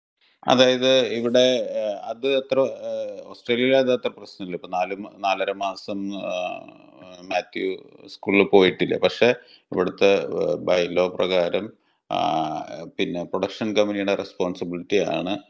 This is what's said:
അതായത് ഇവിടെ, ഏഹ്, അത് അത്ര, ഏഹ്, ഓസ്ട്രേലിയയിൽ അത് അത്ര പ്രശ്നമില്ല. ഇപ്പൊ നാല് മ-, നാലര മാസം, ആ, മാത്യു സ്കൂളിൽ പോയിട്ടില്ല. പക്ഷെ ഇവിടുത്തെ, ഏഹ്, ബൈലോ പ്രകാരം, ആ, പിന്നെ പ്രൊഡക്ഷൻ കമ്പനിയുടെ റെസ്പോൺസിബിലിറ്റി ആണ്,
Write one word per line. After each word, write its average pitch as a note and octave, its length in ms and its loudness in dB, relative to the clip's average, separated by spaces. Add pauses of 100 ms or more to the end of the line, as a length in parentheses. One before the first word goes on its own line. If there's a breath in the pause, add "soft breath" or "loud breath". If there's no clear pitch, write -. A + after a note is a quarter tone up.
(480)
അതായത് C3 500 4
ഇവിടെ, A#2 720 2
ഏഹ്, G#2+ 260 -4
അത് A#2 400 -4
അത്ര, C3+ 240 0
ഏഹ്, A2 640 -6
ഓസ്ട്രേലിയയിൽ A#2+ 520 0
അത് B2+ 160 4
അത്ര B2 160 0
പ്രശ്നമില്ല. F#2+ 480 -10
ഇപ്പൊ F2+ 120 -14
നാല് F#2 260 -2
മ-, G2+ 220 -12
നാലര F#2+ 360 0
മാസം, G2 640 -6
ആ, F2+ 420 -6 (600)
മാത്യു F#2 720 -6 (140)
സ്കൂളിൽ G2 380 2
പോയിട്ടില്ല. F#2 540 4
പക്ഷെ A2+ 360 4 (380 soft breath)
ഇവിടുത്തെ, F#2+ 500 2
ഏഹ്, E2+ 320 -2
ബൈലോ F2 540 2
പ്രകാരം, F#2 640 0 (400)
ആ, F#2 60 -2 (800)
പിന്നെ F2 260 -4
പ്രൊഡക്ഷൻ G2+ 520 -4
കമ്പനിയുടെ G2+ 380 0
റെസ്പോൺസിബിലിറ്റി F2+ 840 -4
ആണ്, F2 420 -2 (120)